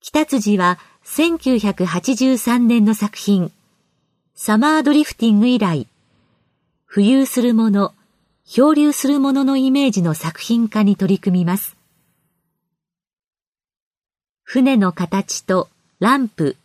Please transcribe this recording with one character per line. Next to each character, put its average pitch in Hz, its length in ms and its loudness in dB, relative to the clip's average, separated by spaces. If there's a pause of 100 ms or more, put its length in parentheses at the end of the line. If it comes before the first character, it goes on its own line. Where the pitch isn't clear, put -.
北 302 160 -2
辻 208 320 -2
は 180 220 0 (240)
千 330 340 -2
九 254 220 0
百 196 240 -2
八 180 320 -4
十 262 220 0
三 240 280 0
年 226 200 4
の 214 100 2
作 208 220 -6
品、 190 340 -2 (840)
サ 214 220 -2
マ 302 220 2
ー 285 40 -2
ド 285 100 2
リ 302 100 2
フ - 140 -8
テ 226 80 -4
ィ 220 100 2
ン 202 60 2
グ 240 60 2
以 247 120 0
来、 160 260 -2 (1040)
浮 202 120 -2
遊 262 240 4
す 247 160 -4
る 240 120 0
も 220 160 2
の、 202 240 0 (520)
漂 294 280 2
流 294 200 2
す - 160 -2
る 285 100 0
も 269 140 0
の 277 100 0
の 269 140 0
イ 262 120 0
メ 277 180 2
ー 220 40 0
ジ 196 100 -2
の 165 120 0
作 160 260 -8
品 233 300 -2
化 214 120 -2
に 202 140 2
取 190 200 0
り - 40 -8
組 180 200 -2
み 170 60 0
ま 180 120 -2
す。 - 180 -10 (2750)
船 262 340 0
の 190 160 0
形 - 480 -6
と 185 260 -4 (320)
ラ 233 160 2
ン 254 140 -2
プ 147 360 -4